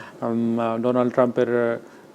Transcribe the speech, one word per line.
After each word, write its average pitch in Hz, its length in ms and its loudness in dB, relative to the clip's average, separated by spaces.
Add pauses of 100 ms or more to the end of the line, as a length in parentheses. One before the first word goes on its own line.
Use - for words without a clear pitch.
(220)
উম, 117 380 -2
আহ, 113 180 -2
ডোনাল্ড 123 360 0
ট্রাম্পের, 123 340 2
আহ, 117 300 0 (380)